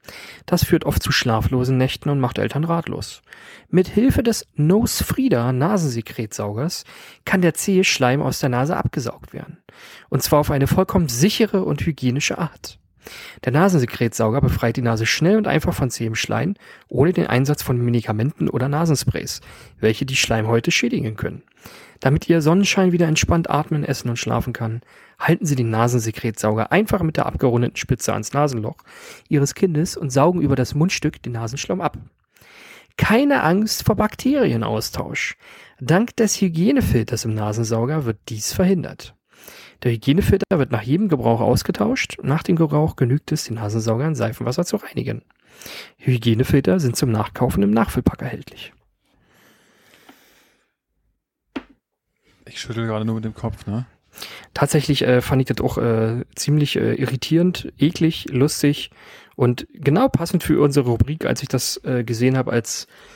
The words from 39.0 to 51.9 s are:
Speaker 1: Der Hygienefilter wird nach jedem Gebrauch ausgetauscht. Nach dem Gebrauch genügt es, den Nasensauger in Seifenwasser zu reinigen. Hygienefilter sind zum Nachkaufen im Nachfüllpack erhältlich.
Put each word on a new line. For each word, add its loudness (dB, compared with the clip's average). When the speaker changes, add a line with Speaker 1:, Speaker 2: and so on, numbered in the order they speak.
Speaker 1:
Der 2
Hygienefilter 2
wird 0
nach 0
jedem 0
Gebrauch 2
ausgetauscht. 0
Nach 0
dem 0
Gebrauch 2
genügt 0
es, -4
den -8
Nasensauger -2
in -2
Seifenwasser -2
zu -4
reinigen. -6
Hygienefilter 2
sind 0
zum 0
Nachkaufen 0
im 2
Nachfüllpack 0
erhältlich. -12